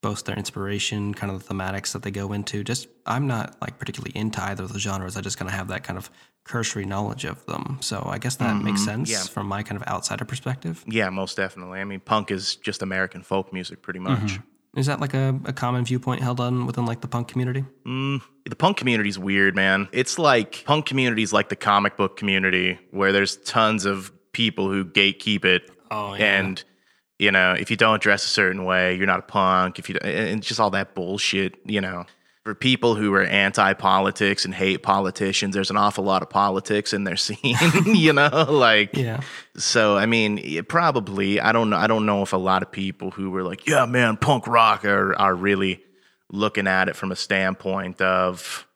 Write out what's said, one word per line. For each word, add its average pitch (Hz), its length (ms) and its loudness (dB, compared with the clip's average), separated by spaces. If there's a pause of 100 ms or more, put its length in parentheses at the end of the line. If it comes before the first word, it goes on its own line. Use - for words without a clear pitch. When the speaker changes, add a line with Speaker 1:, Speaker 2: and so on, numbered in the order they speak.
Speaker 1:
both 104 220 -6
their 98 100 -6
inspiration, 101 800 -6
kind 101 160 -6
of 92 160 -10
the - 40 -12
thematics 95 420 -6
that 101 100 -10
they 101 80 -6
go 98 220 -6
into. 101 300 -6
Just, 117 240 -6 (200)
I'm 131 180 -2
not, 117 360 -4
like, - 180 -12
particularly - 360 -10
into 107 280 -4
either 98 200 -6
of 92 100 -12
those 98 100 -6
genres. 95 340 -6
I 98 40 -8
just 92 180 -8
kinda 92 120 -6
have 95 180 -8
that 92 140 -8
kind 92 140 -8
of - 140 -14 (340)
cursory 110 400 -4
knowledge 104 400 -6
of - 220 -10
them. - 340 -8
So - 260 -6
I - 120 -6
guess 127 160 -4
that 104 260 -2
makes 101 200 0
Speaker 2:
Mm-hmm. 104 40 0 (200)
Speaker 1:
sense 110 40 -6
Speaker 2:
Yeah. 101 140 -4
Speaker 1:
from 101 240 -6
my 101 160 -4
kind 104 180 -8
of - 60 -10
outsider 98 380 -6
perspective. 127 640 -8
Speaker 2:
Yeah, 110 220 0
most 95 260 -6
definitely. 95 440 -8
I 98 40 -8
mean, 98 160 -10
punk 107 300 -2
is 95 280 -4
just - 260 -8
American 95 400 -6
folk 95 280 -4
music, 90 300 -10
pretty 90 180 -10
much. 98 200 0
Speaker 1:
Mm-hmm. 101 240 -4 (360)
Is 135 60 0
that, 143 160 -2
like, 135 140 -4
a, 135 200 0 (100)
a - 60 -8
common 123 320 -2
viewpoint 123 380 -2
held 123 180 -2
on 123 280 -2
within, 123 180 -4
like, 117 160 -4
the - 60 -12
punk 120 200 -4
community? 127 380 -4 (220)
Speaker 2:
Mm, 131 340 -4 (260)
the 117 80 -10
punk 190 220 2
community's 107 400 0
weird, 98 380 2
man. 98 360 2
It's 127 280 -2
like, 127 440 2
punk 151 220 0
community's 117 480 0
like 104 160 2
the 101 60 -4
comic 101 420 2
book 95 200 0
community, 92 600 2 (140)
where 98 200 2
there's 98 260 2
tons 110 480 0
of 98 260 -4 (200)
people 98 380 -2
who 98 160 0
gatekeep 98 580 0
it. 92 280 2 (180)
Speaker 1:
Oh, 104 240 -6
yeah. 101 260 4
Speaker 2:
And, 95 240 -4 (540)
you 101 140 4
know, 92 220 4
if - 180 -2
you 110 60 -2
don't 110 220 4
dress 101 240 2
a - 60 -4
certain 95 340 2
way, 92 320 2
you're 95 120 -2
not 92 120 2
a - 40 -12
punk. 92 560 0
If - 100 -12
you, 95 140 -6
and, 98 260 -2
and 107 140 -4
just - 160 -6
all 107 100 4
that 98 240 -4
bullshit, 95 600 -2 (100)
you 104 160 -2
know. 92 240 -8 (400)
For 107 100 -6
people 120 400 4
who 107 180 2
are 95 100 6
anti-politics 98 1200 2
and 95 80 -8
hate 95 280 0
politicians, 98 720 0
there's 95 160 0
an 98 80 0
awful 101 260 2
lot 95 180 2
of - 80 -10
politics 101 640 0
in 101 100 -2
their 92 120 -2
<laughs> - 120 -2
scene, - 280 -2 (300)
you 165 280 6
know? 143 360 4
Like, 113 460 6
Speaker 1:
Yeah. 123 260 -2 (340)
Speaker 2:
so, 107 420 4
I 101 80 4
mean, 110 340 2
it 78 280 -6
probably, 101 720 0
I 107 120 2
don't 113 180 4
know, 101 80 2
I 82 100 4
don't 110 180 2
know 101 180 2
if 92 100 -4
a 98 40 0
lot 95 260 2
of - 80 -12
people 95 400 -6
who 98 180 -6
were 92 140 -4
like, 90 240 -6
"Yeah, 143 180 2
man, 117 320 2
punk 127 300 0
rock," 113 380 4
are, 98 340 2
are 98 160 4
really 95 460 0 (500)
looking 101 360 0
at 92 220 2
it - 60 -6
from 95 160 -6
a 92 40 -4
standpoint 95 880 -2
of 92 640 0 (100)